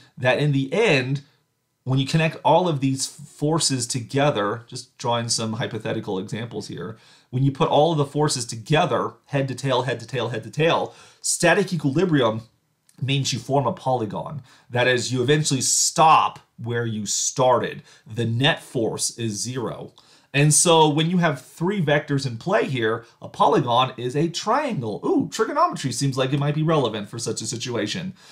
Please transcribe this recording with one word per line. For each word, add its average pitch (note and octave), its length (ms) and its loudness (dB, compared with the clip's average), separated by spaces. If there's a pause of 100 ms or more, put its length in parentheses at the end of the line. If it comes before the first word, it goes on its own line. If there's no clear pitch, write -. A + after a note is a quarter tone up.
(180)
that D3 220 2
in D3 100 2
the C3+ 220 0
end, C#3 480 2 (640)
when C3 160 0
you C3 60 -2
connect D#3+ 380 0
all E3+ 240 4
of D3 120 -2
these C3+ 260 0
forces D3 800 -2
together, A#2 800 0
just - 320 -16
drawing A#2+ 300 -2
some A2+ 240 -2
hypothetical G#2+ 680 -6
examples G#2+ 480 -8
here, E2+ 320 -12 (320)
when C3 140 0
you C#3 80 4
put D3+ 160 0
all D3+ 240 4
of D#3 60 0
the C#3+ 60 2
forces D3 400 -2
together, A#2+ 680 0 (140)
head C#3 200 -2
to C3 80 -6
tail, B2+ 280 -2
head A#2+ 180 -4
to A2+ 60 -14
tail, A#2 240 -4
head A2+ 120 -8
to G#2+ 80 -14
tail, - 420 0 (280)
static F#3 520 2
equilibrium C#3+ 680 2 (580)
means C3+ 320 0
you - 60 -4
form C3 300 0
a G#2+ 40 -2
polygon. B2 680 -4 (260)
That B2 200 0
is, A#2+ 240 0
you B2+ 100 0
eventually D3 380 2
stop C3+ 800 4 (160)
where A#2 300 -4
you G#2+ 200 -6
started. - 800 0 (200)
The A#2 200 -4
net A#2+ 360 0
force - 560 -4
is A2+ 180 -4
zero. G#2+ 580 -8 (420)
And D3 180 4
so D#3+ 360 6
when D#3+ 200 2
you F3+ 100 2
have D#3+ 220 2
three G3 400 -4
vectors C#3+ 460 2
in A#2+ 120 -6
play - 260 0
here, A2+ 400 -2 (180)
a A#2 60 -14
polygon C3 680 2
is A#2+ 200 -4
a E3 120 2
triangle. G3+ 760 -2
Ooh, C#4+ 260 2
trigonometry D4 600 0
seems C3 260 -2
like C3 140 0
it D3 80 -2
might D3 160 -2
be D#3 80 0
relevant A2+ 440 0
for A#2 120 -10
such A2+ 220 -6
a A2+ 40 -8
situation. A2 680 -6 (180)